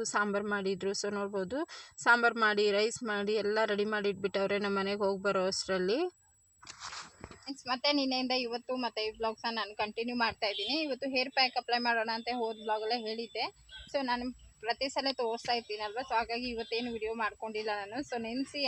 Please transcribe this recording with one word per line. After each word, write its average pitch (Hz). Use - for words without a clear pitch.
ಸಾಂಬಾರು 208
ಮಾಡಿದ್ರು. 196
So 202
ನೋಡ್ಬೋದು, 202
ಸಾಂಬಾರು 233
ಮಾಡಿ 208
ರೈಸ್ 214
ಮಾಡಿ 208
ಎಲ್ಲ 208
ರೆಡಿ 208
ಮಾಡಿ 208
ಇಟ್ಬಿಟ್ಟವ್ರೆ 196
ನಮ್ಮ 196
ಮನೆಗೆ 202
ಹೋಗಿ 196
ಬರೋ 196
ಅಷ್ಟರಲ್ಲಿ. 190
ಫ್ರೆಂಡ್ಸ್, -
ಮತ್ತೆ 254
ನಿನ್ನೆಯಿಂದ 254
ಇವತ್ತು 240
ಮತ್ತೆ 226
ಈ 220
ವ್ಲಾಗ್ಸ್ನ 226
ನಾನು 208
ಕಂಟಿನ್ಯೂ 233
ಮಾಡ್ತಾ 226
ಇದ್ದೀನಿ. 208
ಇವತ್ತು 277
ಹೇರ್ 254
ಪ್ಯಾಕ್ 262
ಅಪ್ಲೈ 240
ಮಾಡೋಣ 226
ಅಂತ 240
ಹೋದ 226
ವ್ಲಾಗಲ್ಲೇ 220
ಹೇಳಿದ್ದೆ. 226
So 294
ನಾನು 240
ಪ್ರತಿ 233
ಸಲ 269
ತೋರಿಸ್ತಾ 233
ಇರ್ತೀನಲ್ವ, 214
so -
ಹಾಗಾಗಿ 233
ಇವತ್ತೇನು 233
ವಿಡಿಯೋ 220
ಮಾಡ್ಕೊಂಡಿಲ್ಲ 220
ನಾನು. 202
So -
ನೆನೆಸಿ 247